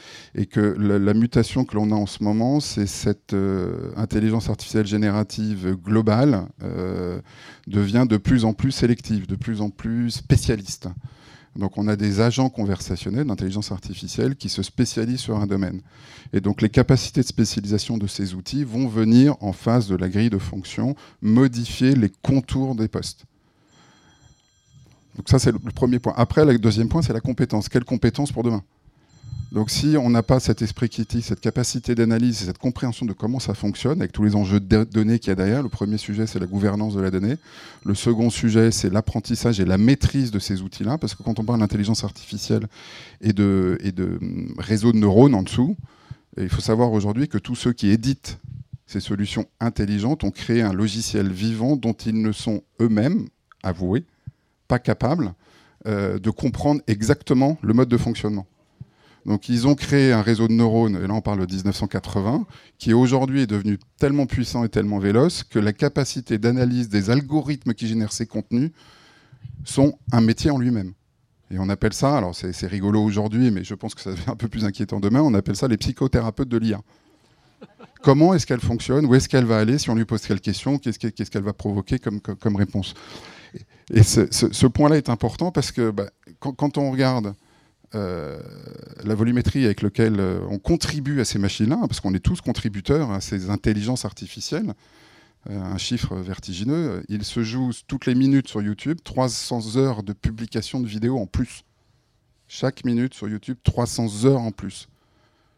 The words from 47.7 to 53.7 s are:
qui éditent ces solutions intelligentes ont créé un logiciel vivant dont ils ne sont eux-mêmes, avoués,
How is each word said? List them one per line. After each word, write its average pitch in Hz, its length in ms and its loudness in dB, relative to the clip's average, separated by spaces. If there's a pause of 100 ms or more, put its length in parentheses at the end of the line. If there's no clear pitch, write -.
qui 101 180 2
éditent 113 500 0 (460)
ces - 120 -8
solutions 101 480 -4 (140)
intelligentes 110 640 -2
ont 98 80 -2
créé 117 300 0
un 101 100 0
logiciel 101 580 -2
vivant 113 460 0
dont 120 160 -2
ils 110 280 -2
ne 110 120 0
sont 104 320 -6 (160)
eux-mêmes, 117 480 2 (340)
avoués, 92 420 -2 (640)